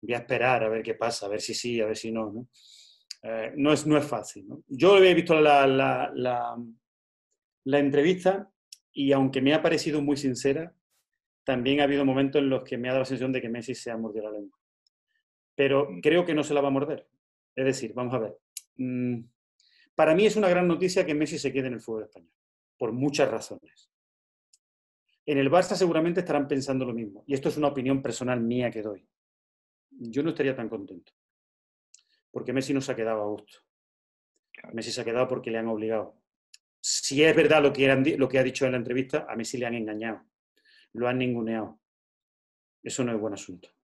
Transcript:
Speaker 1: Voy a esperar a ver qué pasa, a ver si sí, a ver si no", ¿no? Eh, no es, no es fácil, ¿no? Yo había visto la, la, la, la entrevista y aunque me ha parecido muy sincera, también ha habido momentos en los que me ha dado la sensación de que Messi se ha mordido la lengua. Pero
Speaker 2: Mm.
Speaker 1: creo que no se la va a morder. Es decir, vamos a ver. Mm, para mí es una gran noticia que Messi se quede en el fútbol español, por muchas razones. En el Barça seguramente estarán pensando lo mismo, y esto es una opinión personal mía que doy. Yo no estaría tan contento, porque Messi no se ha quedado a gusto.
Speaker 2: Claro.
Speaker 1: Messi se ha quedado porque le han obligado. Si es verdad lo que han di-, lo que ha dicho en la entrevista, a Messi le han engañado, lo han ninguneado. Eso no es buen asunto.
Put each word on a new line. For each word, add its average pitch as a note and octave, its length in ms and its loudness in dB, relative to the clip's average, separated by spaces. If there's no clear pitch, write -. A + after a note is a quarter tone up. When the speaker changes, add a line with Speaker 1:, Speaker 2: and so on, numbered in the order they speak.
Speaker 1:
Voy - 140 -6
a A#2+ 40 -4
esperar A#2+ 460 0
a A2 40 0
ver A2 140 -2
qué A2+ 120 -4
pasa, A2+ 320 -4
a - 20 -6
ver G#2+ 120 -4
si A2 140 -8
sí, A#2+ 260 -4
a G#2+ 60 0
ver A2 100 -4
si A2+ 140 -8
no", A2 220 -4
¿no? A#2 160 -12
Eh, A2+ 340 -8
no D3 160 4
es, D3+ 140 0
no D3+ 120 4
es C#3+ 80 0
fácil, G#2 420 -8
¿no? C3+ 200 -16
Yo D#3+ 280 6
había F#3 180 8
visto F3 260 4
la, C#3+ 260 8
la, C3+ 480 2
la, A#2+ 420 -4
la C#3 140 2
entrevista F3 720 2
y C#3 200 0
aunque C3+ 300 2
me C#3 120 4
ha D#3 80 4
parecido D#3 380 0
muy C#3+ 160 0
sincera, C#3 580 -2
también C3+ 360 0
ha D3 40 4
habido C#3+ 200 2
momentos C3+ 380 2
en C#3 80 2
los C3 140 0
que - 120 -6
me B2 120 -4
ha B2+ 40 -2
dado C3 80 2
la B2+ 60 0
sensación C3 260 -4
de B2+ 80 0
que A#2+ 80 -8
Messi A#2+ 260 -6
se A#2+ 160 -10
ha A2+ 60 -6
mordido A2 300 -6
la G#2+ 120 -8
lengua. G2 200 -16
Pero C#3 360 2
Speaker 2:
Mm. F2+ 100 -12
Speaker 1:
creo E3+ 240 4
que E3+ 100 -2
no D3+ 100 0
se D3+ 100 -4
la C3+ 60 2
va C#3+ 80 2
a C3+ 40 0
morder. C3+ 360 -4
Es C3 80 -2
decir, C3 300 -2
vamos B2 200 -4
a B2+ 40 0
ver. G#2+ 180 -6
Mm, B2 440 -4
para D#3 200 4
mí G3+ 120 4
es G3 100 2
una G#3 120 4
gran F3+ 200 4
noticia F3+ 380 2
que D#3 80 -2
Messi D3+ 240 -2
se C3+ 140 -2
quede C3+ 160 -2
en B2 60 -6
el A2 60 -10
fútbol A2 240 -8
español, F2+ 260 -20
por A2+ 160 -4
muchas C#3 380 0
razones. - 600 -12
En D3 120 0
el C3+ 120 2
Barça F#3 240 4
seguramente E3+ 460 0
estarán D3 280 -2
pensando C3+ 360 -2
lo B2+ 100 -6
mismo, G#2+ 320 -10
y C#3 80 -4
esto C#3 140 -2
es C#3+ 80 -4
una D3 120 0
opinión C3+ 340 -2
personal B2 380 -4
mía A#2+ 300 -2
que A2+ 120 -10
doy. G#2 240 -10
Yo A#2+ 320 -6
no E3 80 -2
estaría C#3+ 260 -2
tan A2+ 120 -8
contento, G2 440 -12
porque B2 220 -8
Messi C3+ 200 -2
no C#3 80 0
se C3+ 120 -6
ha A#2 40 -4
quedado A2 260 -2
a G#2 40 -4
gusto. G#2 320 -10
Speaker 2:
Claro. - 220 -20
Speaker 1:
Messi A#2 160 -8
se B2 100 -8
ha A#2 40 -6
quedado A#2+ 240 0
porque B2+ 220 -6
le A2+ 80 -2
han A2+ 100 -4
obligado. A2 540 -4
Si - 420 0
es D#3+ 120 6
verdad D#3 280 6
lo C#3 100 6
que C3+ 180 4
han C3+ 120 4
di-, D3+ 140 2
lo C3+ 120 2
que C3+ 100 0
ha C3 40 4
dicho B2+ 240 -2
en B2+ 60 0
la B2+ 60 -2
entrevista, C3 500 -4
a A2+ 80 -8
Messi A#2 220 -6
le B2 80 -4
han A#2+ 80 -4
engañado, A2 500 -8
lo A#2+ 140 -2
han B2 100 -2
ninguneado. A2+ 600 -4
Eso - 220 -6
no A#2 80 -2
es G#2 80 -4
buen G2+ 140 -6
asunto. F2+ 340 -16